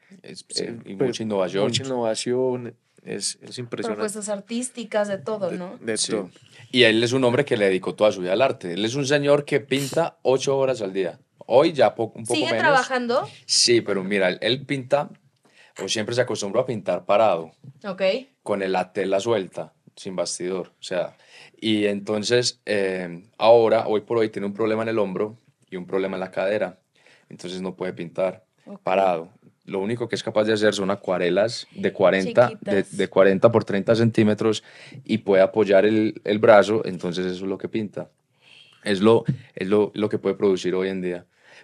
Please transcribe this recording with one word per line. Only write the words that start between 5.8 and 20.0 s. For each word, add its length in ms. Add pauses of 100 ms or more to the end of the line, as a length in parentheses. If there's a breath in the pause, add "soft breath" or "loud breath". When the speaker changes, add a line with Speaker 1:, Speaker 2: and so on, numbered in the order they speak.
Speaker 1:
Sí. 140
Speaker 2:
todo. 180 (420 soft breath)
Speaker 1:
Y 120
él 200
es 100
un 100
hombre 220
que 100
le 100
dedicó 300
toda 160
su 100
vida 120
al 80
arte. 320
Él 100
es 120
un 100
señor 400
que 160
pinta 640
ocho 340
horas 240
al 100
día. 280 (260)
Hoy 260
ya 240
po-, 200
un 100
poco 80
Speaker 3:
¿Sigue 140
Speaker 1:
menos. 120
Speaker 3:
trabajando? 680 (160 loud breath)
Speaker 1:
Sí, 360
pero 220
mira, 260
él, 120
él 240
pinta, 440 (720 soft breath)
o 60
siempre 280
se 60
acostumbró 400
a 40
pintar 400
parado, 460 (360)
Speaker 3:
Ok. 140 (400)
Speaker 1:
con 220
el, 100
la 180
tela 280
suelta, 540 (220)
sin 200